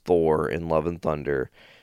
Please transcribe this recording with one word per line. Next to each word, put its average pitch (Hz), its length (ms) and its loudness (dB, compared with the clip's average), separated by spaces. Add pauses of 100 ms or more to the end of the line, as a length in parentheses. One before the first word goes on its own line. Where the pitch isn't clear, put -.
Thor 80 420 2
in 82 220 -4
Love 80 160 2
and 85 160 -6
Thunder, 71 480 -4 (340)